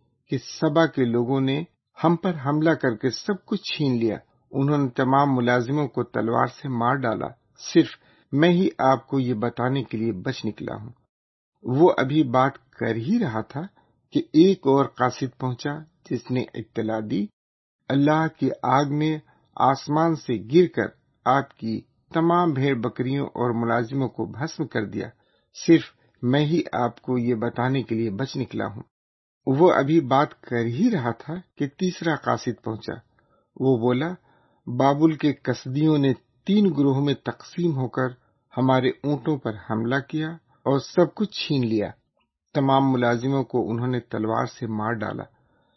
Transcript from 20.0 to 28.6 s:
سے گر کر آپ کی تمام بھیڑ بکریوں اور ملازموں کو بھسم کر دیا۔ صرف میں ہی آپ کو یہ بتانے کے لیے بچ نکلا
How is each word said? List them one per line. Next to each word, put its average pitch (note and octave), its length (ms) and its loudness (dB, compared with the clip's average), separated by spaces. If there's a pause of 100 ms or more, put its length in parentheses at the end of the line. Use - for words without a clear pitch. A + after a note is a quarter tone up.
سے B2+ 220 -4
گر C3+ 280 4
کر G#2+ 200 -2 (380)
آپ C3 320 0
کی A2+ 240 -6 (340)
تمام E3+ 380 2
بھیڑ C3+ 220 0
بکریوں B2 520 -4
اور A#2+ 240 -4
ملازموں A#2 580 -2
کو - 180 -8
بھسم C3+ 400 -8
کر A2 180 -4
دیا۔ G2 240 -8 (580)
صرف E3 160 6 (400)
میں B2+ 180 2
ہی D3+ 200 0 (120)
آپ A#2+ 300 -4
کو B2+ 160 -2
یہ A#2+ 160 0
بتانے A#2+ 480 -2
کے A2+ 120 -6
لیے A2+ 160 -2
بچ C3 260 -6
نکلا A2+ 300 -6